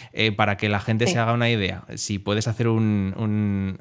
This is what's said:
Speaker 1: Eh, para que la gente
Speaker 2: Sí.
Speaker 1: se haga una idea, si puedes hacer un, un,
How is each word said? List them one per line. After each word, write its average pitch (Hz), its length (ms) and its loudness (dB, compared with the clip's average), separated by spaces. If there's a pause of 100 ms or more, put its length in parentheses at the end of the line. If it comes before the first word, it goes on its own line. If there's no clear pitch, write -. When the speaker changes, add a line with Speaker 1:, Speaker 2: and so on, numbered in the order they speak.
(140)
Speaker 1:
Eh, 110 180 0
para 104 260 2
que 110 120 0
la 104 100 0
gente 110 280 0
Speaker 2:
Sí. - 60 2
Speaker 1:
se 120 60 0
haga 113 140 2
una 120 160 2
idea, 101 360 -2 (100)
si 104 240 -4
puedes 104 280 -2
hacer 117 200 0
un, 107 500 2
un, 104 640 0